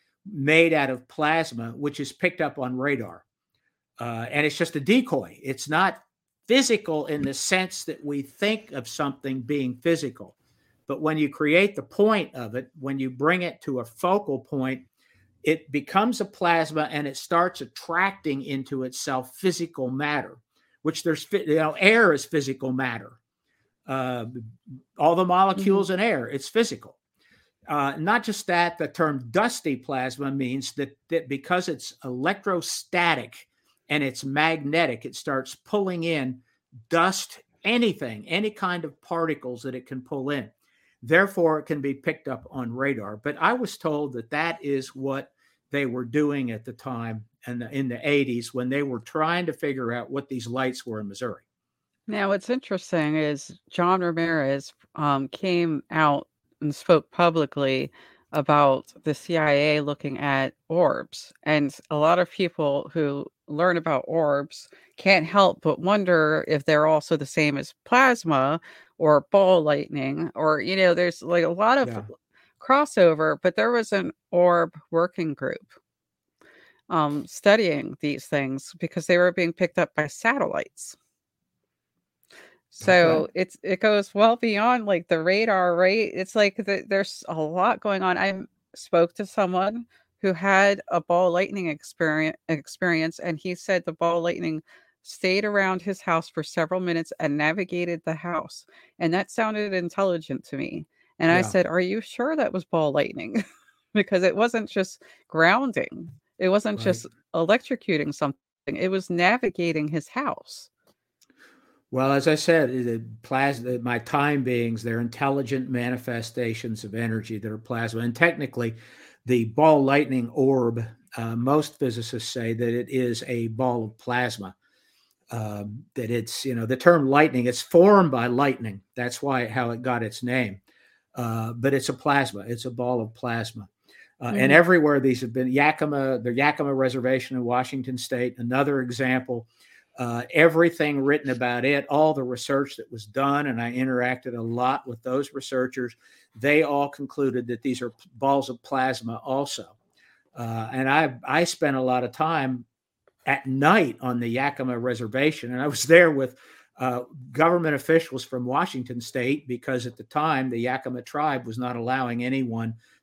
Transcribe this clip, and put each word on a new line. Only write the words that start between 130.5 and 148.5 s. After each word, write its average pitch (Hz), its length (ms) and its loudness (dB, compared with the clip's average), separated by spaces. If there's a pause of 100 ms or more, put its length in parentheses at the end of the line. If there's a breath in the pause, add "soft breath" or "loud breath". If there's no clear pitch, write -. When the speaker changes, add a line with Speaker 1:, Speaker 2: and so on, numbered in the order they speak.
Speaker 1:
Uh, 113 400 -4
but 127 180 0
it's 135 160 0
a 127 60 -4
plasma. 139 460 0
It's 117 260 -8
a 123 40 -8
ball 123 300 -2
of 110 140 -8
plasma. 113 540 -6 (520 soft breath)
Uh, 120 80 -6
and 107 80 -4
Speaker 2:
Mm-hmm. 131 160 4
Speaker 1:
everywhere 156 480 8
these 127 200 2
have 120 120 -6
been, 127 180 -2
Yakima, 143 680 2
the 120 140 -4
Yakima 143 400 0
Reservation 131 640 0
in 123 80 -2
Washington 123 540 -4
State, 123 400 -4
another 135 420 0
example. 127 640 -2 (520 soft breath)
Uh, 120 260 -4 (100)
everything 156 640 4
written 143 300 2
about 123 340 -2
it, 143 240 2
all 156 240 4
the 139 100 -4
research 135 540 -2
that - 160 -16
was 107 140 -16
done, 139 400 0
and 117 140 -2
I 120 120 -4
interacted 127 640 -2
a 117 60 -6
lot 123 440 -2
with 117 160 -12
those 135 300 -4
researchers, 127 640 -4 (380 soft breath)
they 147 280 4
all 143 280 0
concluded 135 560 -4
that 117 160 -6
these 123 180 -4
are 123 80 -6
p-, - 280 -20
balls 135 340 0